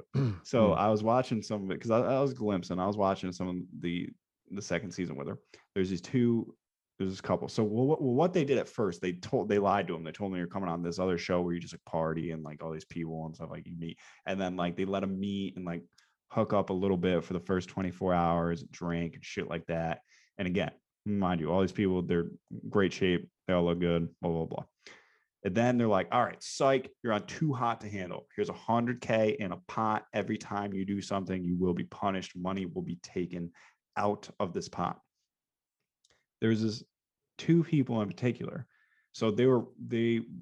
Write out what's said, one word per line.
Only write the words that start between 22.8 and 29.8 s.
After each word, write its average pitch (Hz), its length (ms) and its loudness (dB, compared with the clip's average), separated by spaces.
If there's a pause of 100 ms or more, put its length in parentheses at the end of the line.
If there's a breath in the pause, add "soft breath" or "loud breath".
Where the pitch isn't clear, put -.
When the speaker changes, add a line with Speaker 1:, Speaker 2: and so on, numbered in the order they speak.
Speaker 2:
shape, 92 360 2 (180)
they 92 60 2
all 87 120 6
look 85 140 2
good, 85 300 2 (120)
blah, 85 100 0
blah, 82 140 -2
blah. - 180 -8 (840 soft breath)
And 95 80 -2
then 120 240 4
they're 117 100 4
like, 95 240 4
"All 120 120 4
right, - 180 -4
psych, 135 480 2 (140)
you're 117 100 0
on 101 120 0
Too 151 280 -2
Hot 120 280 -2
to 107 80 -10
Handle. 92 460 -8
Here's 104 140 -2
a 92 40 -6
hundred 120 480 0
K 110 380 2
in 90 120 -4
a 90 60 -8 (100)
pot. 107 460 -2